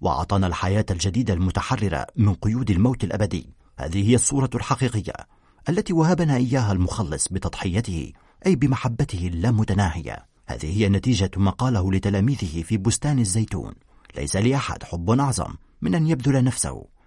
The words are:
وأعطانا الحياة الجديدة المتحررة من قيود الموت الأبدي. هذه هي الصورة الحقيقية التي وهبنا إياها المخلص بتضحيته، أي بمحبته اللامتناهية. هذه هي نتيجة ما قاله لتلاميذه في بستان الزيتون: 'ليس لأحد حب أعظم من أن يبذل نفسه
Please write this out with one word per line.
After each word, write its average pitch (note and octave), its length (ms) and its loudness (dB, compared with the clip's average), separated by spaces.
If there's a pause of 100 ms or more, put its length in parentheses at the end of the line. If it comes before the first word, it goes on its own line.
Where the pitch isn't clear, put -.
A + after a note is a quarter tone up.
وأعطانا F#2 460 0
الحياة F#2+ 440 0
الجديدة G2 440 0
المتحررة F#2 720 -2 (100)
من G2+ 180 4
قيود A2 360 -2
الموت A2+ 340 2
الأبدي. G2 500 -4 (240)
هذه F#2+ 300 -2
هي A#2+ 60 8
الصورة C3 400 2
الحقيقية A#2+ 580 -2 (560)
التي F#3+ 240 0
وهبنا E3 440 4
إياها B2 360 0
المخلص F2 560 -2
بتضحيته، F#2 840 -4 (340)
أي F#3 100 4
بمحبته A#2+ 680 0
اللامتناهية. F2+ 1000 0 (200)
هذه D#2 320 -6
هي G#2 100 4
نتيجة G2 480 2
ما G2 140 4
قاله G2+ 420 0
لتلاميذه G2 680 0
في A2 140 -2
بستان A#2+ 420 0
الزيتون: G2+ 540 -2 (440)
'ليس D2 200 -4
لأحد B2 460 0
حب E2+ 280 -4
أعظم C3 440 0 (280)
من F#3 120 0
أن D#3+ 120 2
يبذل C3+ 380 2
نفسه F#2+ 400 -2 (220)